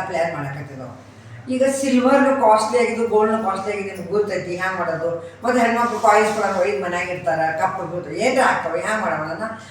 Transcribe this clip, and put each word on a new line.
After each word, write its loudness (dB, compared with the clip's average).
ಪ್ಲ್ಯಾನ್ -2
ಮಾಡಕತ್ತಿದ್ದೆವು. -10
ಈಗ 0
ಸಿಲ್ವರ್ನು 4
ಕಾಸ್ಟ್ಲಿ 4
ಆಗಿದ್ದು, -2
ಗೋಲ್ಡ್ನು 2
ಕಾಸ್ಟ್ಲಿ -4
ಆಗಿದೆ, -6
ನಿಮ್ಗೆ -10
ಗೊತ್ತೈತಿ -2
ಹ್ಯಾಂಗೆ -4
ಮಾಡೋದು. -4
ಮತ್ತು 2
ಹೆಣ್ಮಕ್ಳು 2
ಕಾಯಿನ್ಸ್ 4
ಕೊಡೋದು 0
ಒಯ್ದು 0
ಮನ್ಯಾಗ -4
ಇರ್ತಾರೆ, -2
ಕಪ್ಪು -2
ಗೊತ್ತು -8
ಏನ್ರ 2
ಆಗ್ತವೆ, 0
ಹ್ಯಾಂಗೆ -2
ಮಾಡೋಣ? -4